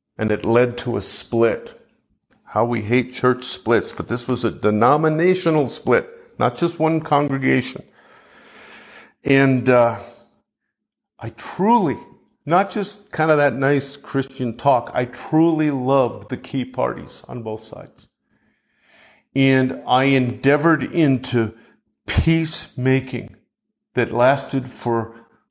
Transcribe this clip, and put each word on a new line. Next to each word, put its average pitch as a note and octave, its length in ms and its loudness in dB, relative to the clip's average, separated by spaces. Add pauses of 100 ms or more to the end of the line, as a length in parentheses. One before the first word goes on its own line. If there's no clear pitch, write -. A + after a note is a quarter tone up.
(160)
and A2 140 -2
it G#2+ 140 -2
led A#2+ 340 2
to A#2 180 -4
a G2+ 60 -4
split. - 720 -2 (720)
How G#2+ 200 0
we A#2 160 -2
hate A#2 340 -2
church B2+ 300 0
splits, - 480 -2
but - 160 -10
this B2 180 -6
was B2 180 -2
a G#2+ 60 0
denominational D#3 1160 2
split, - 400 0 (300)
not A#2+ 180 0
just E3+ 220 -4
one D#3+ 240 0
congregation. C3+ 800 -2 (1400)
And, C3+ 440 2
uh, A#2 320 4 (1160)
I A2 120 -10
truly, G3 680 0 (480)
not F#3 240 2
just - 400 -8
kind D#3+ 200 0
of D3+ 60 4
that C#3+ 160 2
nice C3+ 440 -2
Christian C3 600 -6
talk, C3 380 0
I B2+ 100 -2
truly D#3 680 0
loved B2+ 600 0
the B2 80 -8
key B2+ 260 -6
parties - 640 -6
on B2 140 -10
both G#2+ 220 -10
sides. - 440 -18 (1300)
And C3 520 2
I B2+ 180 2
endeavored C#3 800 2
into B2 680 0 (520)
peacemaking C3 1300 -2 (580)
that - 180 0
lasted B2+ 560 0
for - 580 -6 (240)